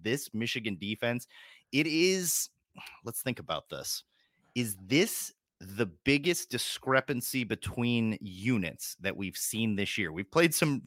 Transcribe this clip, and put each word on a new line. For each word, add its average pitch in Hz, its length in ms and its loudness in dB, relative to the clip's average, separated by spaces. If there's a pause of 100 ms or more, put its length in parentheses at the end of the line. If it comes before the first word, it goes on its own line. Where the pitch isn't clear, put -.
this 120 320 -2
Michigan 110 460 -2
defense. 117 480 -2 (420)
It 151 160 4
is, 175 640 2 (540)
let's - 180 -6
think 123 160 -2
about 78 300 -6
this. - 340 -8 (540)
Is 113 280 -2
this 147 480 2 (280)
the 98 260 -2
biggest 143 640 0
discrepancy 131 920 0
between 113 760 0
units 95 760 -2
that 95 180 -2
we've 95 200 -6
seen 110 400 0
this 98 200 0
year? 90 140 0
We've 123 180 -6
played 165 280 4
some, 147 300 2